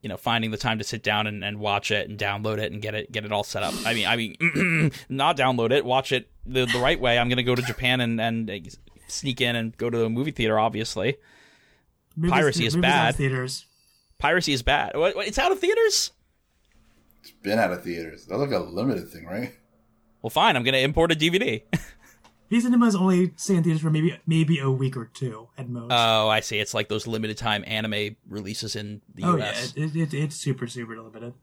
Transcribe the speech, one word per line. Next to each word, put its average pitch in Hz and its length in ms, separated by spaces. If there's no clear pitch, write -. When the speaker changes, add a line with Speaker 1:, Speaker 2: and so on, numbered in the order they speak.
Speaker 1:
you 104 60
know, 92 80
finding 113 340
the 107 60
time 113 200
to 110 60
sit 113 180
down 107 240
and, 104 180
and 104 160
watch 104 300
it 104 180
and 104 120
download 107 400
it 107 120
and 107 120
get 107 100
it, - 180
get 104 140
it 104 60
all 104 120
set 101 200
up. 82 100
I 113 120
mean, 104 100
I 110 100
mean, 156 760
<clears throat> - 80
not 139 260
download 123 360
it, 143 120
watch 127 280
it 127 180
the, 127 220
the 120 120
right 127 200
way. 120 180
I'm 117 120
gonna 123 120
go 123 140
to 123 80
Japan 127 360
and, 117 220
and, 113 300
uh, 101 80
sneak 127 340
in 120 140
and 113 200
go 120 140
to 120 80
the 113 120
movie 127 200
theater, 110 300
obviously. 110 580
Speaker 2:
Movies, 165 180
Speaker 1:
Piracy 147 340
is 151 80
Speaker 2:
movies 151 160
out 143 60
of 127 40
Speaker 1:
bad. - 20
Speaker 2:
theaters. 131 500
Speaker 1:
Piracy 160 340
is 127 80
bad. - 340
What, 165 200
what, 196 120
it's 214 120
out 381 120
of 381 80
theaters? 440 520
Speaker 3:
It's - 100
been 104 160
out 92 120
of 87 120
theaters. 82 420
That's 104 140
like 139 120
a 98 80
limited 92 500
thing, 85 160
right? 95 280
Speaker 1:
Well, 113 80
fine. 175 260
I'm 120 80
gonna 131 140
import 156 340
a 160 40
D 156 140
V 175 100
D. 165 240
<laughs> - 420
Speaker 2:
V 240 120
Cinema 240 260
is 202 80
only 185 400
staying 190 240
in 160 40
theaters 160 180
for 160 80
maybe, 156 360
maybe 160 340
a 135 120
week 131 260
or 113 80
two 117 520
at 123 120
most. 120 220
Speaker 1:
Oh, 113 380
I 110 100
see. 104 200
It's 104 140
like 110 160
those 110 180
limited 110 300
time 107 300
anime 107 480
releases 104 480
in 104 260
the - 100
Speaker 2:
Oh, 175 120
Speaker 1:
U 131 60
S. 107 340
Speaker 2:
yeah. 147 100
It, 151 100
it, 165 180
it's 147 240
super, 127 280
super 113 340
limited. 113 440